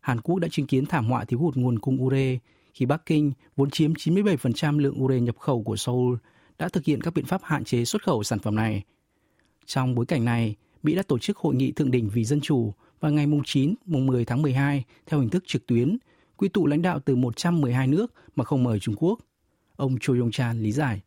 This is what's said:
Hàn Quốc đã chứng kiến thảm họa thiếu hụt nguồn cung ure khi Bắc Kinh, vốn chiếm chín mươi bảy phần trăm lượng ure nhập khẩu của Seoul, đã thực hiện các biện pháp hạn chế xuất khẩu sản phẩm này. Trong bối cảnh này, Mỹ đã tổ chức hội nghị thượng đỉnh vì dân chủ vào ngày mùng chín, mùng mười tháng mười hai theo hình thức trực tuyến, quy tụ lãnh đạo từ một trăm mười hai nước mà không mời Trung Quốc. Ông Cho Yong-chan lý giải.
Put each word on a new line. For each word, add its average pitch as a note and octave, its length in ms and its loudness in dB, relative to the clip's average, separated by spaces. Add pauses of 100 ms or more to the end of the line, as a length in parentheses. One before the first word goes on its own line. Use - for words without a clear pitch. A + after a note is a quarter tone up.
Hàn A#2+ 200 -2
Quốc F3 180 -2
đã E3 120 -2
chứng C#3 160 -2
kiến C3+ 200 2
thảm C#3 200 0
họa A#2+ 180 0
thiếu A#2+ 140 -2
hụt D3 180 0
nguồn B2 220 0
cung C3 240 -2
ure C3 360 0 (360)
khi B2+ 120 -2
Bắc D3 200 -2
Kinh, D3+ 260 2 (240)
vốn C#3 140 2
chiếm D#3 240 2
chín D#3+ 200 -2
mươi G3 80 2
bảy G3 140 2
phần B2+ 160 -2
trăm D3 260 0
lượng C3+ 240 0
ure C3 180 2
nhập A#2+ 180 -2
khẩu B2 240 -2
của G#2+ 140 -4
Seoul, B2 400 0 (420)
đã D#3+ 100 -4
thực D#3+ 160 -4
hiện C#3+ 160 0
các E3+ 140 -6
biện - 100 0
pháp - 200 -4
hạn - 200 -2
chế A#2+ 200 0
xuất - 180 -4
khẩu B2+ 200 0
sản G#2 160 -2
phẩm G#2 160 -2
này. G#2+ 280 0 (840)
Trong C3 280 -2
bối A#2 120 0
cảnh C3 180 0
này, A#2 320 0 (260)
Mỹ D3+ 120 2
đã F#3 80 0
tổ C3 160 0
chức G3+ 180 -4
hội C#3+ 180 0
nghị B2+ 180 0
thượng C#3 180 0
đỉnh A#2+ 180 0
vì A2 160 0
dân C#3+ 160 0
chủ A#2+ 320 0 (280)
vào D3+ 120 0
ngày D3 140 2
mùng D3 180 2
chín, C#3+ 300 0 (120)
mùng C#3 200 0
mười B2+ 180 2
tháng B2 180 -2
mười C#3+ 100 2
hai C#3 320 0 (220)
theo D3+ 140 0
hình A#2 100 2
thức F3+ 160 0
trực - 200 -4
tuyến, B2+ 320 2 (380)
quy G3 120 0
tụ F3+ 180 2
lãnh D3 160 2
đạo E3+ 220 0
từ C3 120 2
một B2 200 2
trăm F3 240 0
mười B2+ 120 2
hai C3 140 2
nước E3+ 260 0 (240)
mà B2+ 80 0
không C3+ 180 2
mời A2+ 180 2
Trung G#2+ 180 -4
Quốc. F#3 200 2 (580)
Ông C3 240 -2
Cho C3 140 0
Yong-chan A#2+ 480 0
lý G#2+ 100 0
giải. B2 340 -2